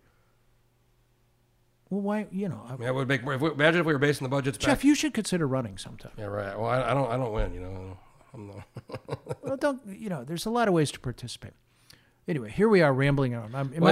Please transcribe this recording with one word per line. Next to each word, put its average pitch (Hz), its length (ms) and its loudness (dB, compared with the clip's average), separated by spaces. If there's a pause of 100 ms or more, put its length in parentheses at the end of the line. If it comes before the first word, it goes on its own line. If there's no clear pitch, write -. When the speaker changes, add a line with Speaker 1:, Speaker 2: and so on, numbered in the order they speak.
(1900)
Speaker 1:
Well, 196 120 -2
why, 208 300 -2
you 196 160 -4
know, 110 220 -8
I 131 40 -8
Speaker 2:
I 131 40 -10
mean, 117 100 -4
it 127 80 0
would 135 140 -2
make 131 140 0
more, 139 100 -2
if 127 80 -2
we, 156 100 2
imagine 160 300 4
if 151 40 2
we 160 60 2
were 139 80 2
basing 143 240 2
the 127 60 -2
budgets 139 280 0
Speaker 1:
Jeff, - 220 2
Speaker 2:
back - 60 -6
Speaker 1:
you 285 100 8
should 294 180 -2
consider 180 320 0
running 127 320 -2
sometime. - 400 -16
Speaker 2:
Yeah, 107 80 -8
right. 101 320 -6
Well, 113 120 0
I, 123 220 2
I - 20 2
don't, 131 180 0
I 123 60 0
don't 120 160 -2
win, 104 200 0
you 87 60 -10
know. 92 380 -10 (360)
I'm 104 140 -14
not 98 160 -14 (760)
<laughs> - 40 -20
Speaker 1:
Well, 269 140 -4
don't, 277 300 -2
you 214 200 -12
know, 151 160 -6
there's 160 220 -8
a 214 40 -6
lot 233 200 2
of 180 40 4
ways 156 200 4
to - 80 -16
participate. - 500 -10 (800)
Anyway, 120 200 -4
here 180 200 4
we 190 120 8
are 143 120 6
rambling 135 420 2
on. 113 180 -10
I'm, 135 200 -6
am 165 100 0
I 180 80 8